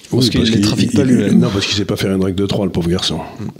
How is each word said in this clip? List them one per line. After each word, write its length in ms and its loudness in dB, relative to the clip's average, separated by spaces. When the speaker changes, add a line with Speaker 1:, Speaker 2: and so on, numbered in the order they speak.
Speaker 1:
Parce 140 2
Speaker 2:
Oui, 60 2
Speaker 1:
qu'il 100 0
Speaker 2:
parce 100 0
Speaker 1:
les 60 2
Speaker 2:
qu'il, 80 4
Speaker 1:
trafique 300 0
Speaker 2:
il, 20 0
Speaker 1:
pas 80 4
Speaker 2:
il, 40 2
Speaker 1:
lui-même. 300 4
Speaker 2:
non, 120 4
parce 160 -2
qu'il 80 -4
sait 100 -2
pas 120 -2
faire 180 -2
une 100 0
règle 140 -2
de 80 0
trois, 180 -2
le 80 -4
pauvre 160 -2
garçon. 320 -2